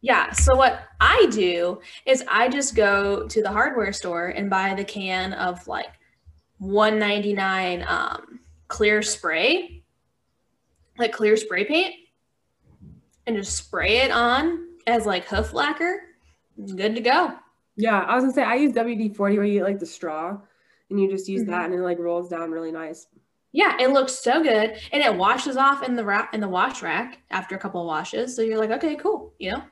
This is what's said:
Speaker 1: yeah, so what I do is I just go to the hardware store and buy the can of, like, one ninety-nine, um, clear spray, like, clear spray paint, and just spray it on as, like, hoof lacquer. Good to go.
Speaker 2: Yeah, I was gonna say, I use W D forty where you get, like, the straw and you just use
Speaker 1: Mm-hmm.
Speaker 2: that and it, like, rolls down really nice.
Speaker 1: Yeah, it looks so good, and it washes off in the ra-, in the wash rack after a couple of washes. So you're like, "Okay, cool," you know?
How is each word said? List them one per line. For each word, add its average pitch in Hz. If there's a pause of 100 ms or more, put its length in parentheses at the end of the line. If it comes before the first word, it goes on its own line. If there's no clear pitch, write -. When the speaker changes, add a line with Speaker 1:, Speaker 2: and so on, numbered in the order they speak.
Speaker 1:
yeah, 233
so -
what 254 (200)
I 370
do 180 (240)
is 262
I 233
just 269
go 202
to 214
the 202
hardware 226
store 175
and 202
buy 190
the 196
can 190
of, 180
like, - (680)
one 208
ninety-nine, 196
um, - (280)
clear 214
spray, 208 (1120)
like, 233
clear 214
spray 202
paint, 339 (1300)
and 226
just 196
spray 190
it 262
on 269 (200)
as, 233
like, 185
hoof 208
lacquer. 311 (720)
Good 214
to 240
go. 285 (420)
Speaker 2:
Yeah, 214
I 180
was 254
gonna 262
say, 277
I 226
use 277
W 233
D 214
forty 202
where 208
you 202
get, 180
like, 196
the 170
straw 165 (520)
and 202
you 196
just 190
use 196
Speaker 1:
Mm-hmm. 208
Speaker 2:
that 175
and 180
it, 180
like, 175
rolls 170
down 165
really 160
nice. 160 (460)
Speaker 1:
Yeah, 370
it 262
looks 269
so 285
good, 220 (140)
and 285
it 233
washes 247
off 269
in 247
the 233
ra-, 202
in 214
the 202
wash 196
rack 185 (120)
after 190
a -
couple 180
of 170
washes. 185
So 226
you're 220
like, 214
"Okay, 294
cool," -
you 190
know? 190